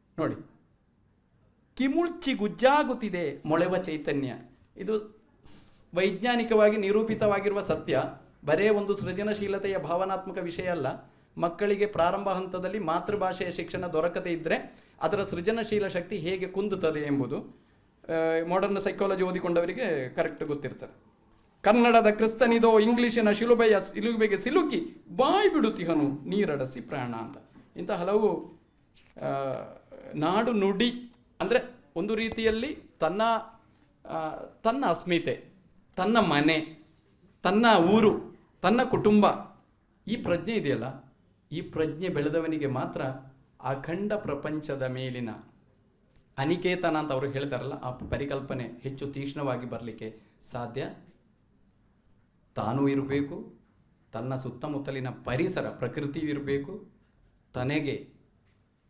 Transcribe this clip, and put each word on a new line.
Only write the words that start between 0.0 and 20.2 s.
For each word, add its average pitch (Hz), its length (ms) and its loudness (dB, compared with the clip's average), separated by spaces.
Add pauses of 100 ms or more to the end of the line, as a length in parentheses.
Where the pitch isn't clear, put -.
ನೋಡಿ, 156 160 -2 (1400)
"ಕಿಮುಳ್ಚಿ 294 580 0
ಗುಜ್ಜಾಗುತ್ತಿದೆ 208 1120 0
ಮೊಳೆವ 175 300 2
ಚೈತನ್ಯ." 147 580 -4 (420)
ಇದು 208 220 -2
ಸ್-, - 960 -16
ವೈಜ್ಞಾನಿಕವಾಗಿ 214 800 4
ನಿರೂಪಿತವಾಗಿರುವ 208 840 2
ಸತ್ಯ. 156 420 0 (420)
ಬರೇ 170 240 2
ಒಂದು 202 280 2
ಸೃಜನಶೀಲತೆಯ 196 840 -4
ಭಾವನಾತ್ಮಕ 185 600 -4
ವಿಷಯ 180 280 -6
ಅಲ್ಲ. 156 460 -4 (260)
ಮಕ್ಕಳಿಗೆ 202 480 0
ಪ್ರಾರಂಭ 196 420 0
ಹಂತದಲ್ಲಿ 185 500 -4
ಮಾತೃಭಾಷೆಯ 185 720 -2
ಶಿಕ್ಷಣ 180 360 -6
ದೊರಕದೇ 175 440 -2
ಇದ್ರೆ 170 460 -4 (260)
ಅದರ 202 200 0
ಸೃಜನಶೀಲ 208 640 -2
ಶಕ್ತಿ 180 300 -4
ಹೇಗೆ 175 320 -4
ಕುಂದುತ್ತದೆ 185 520 -2
ಎಂಬುದು, 143 680 -4 (400)
ಆ, 165 400 0
ಮಾಡರ್ನ್ 190 320 2
ಸೈಕಾಲಜಿ 190 440 0
ಓದಿಕೊಂಡವರಿಗೆ 175 840 0
ಕರೆಕ್ಟ್ 151 360 -4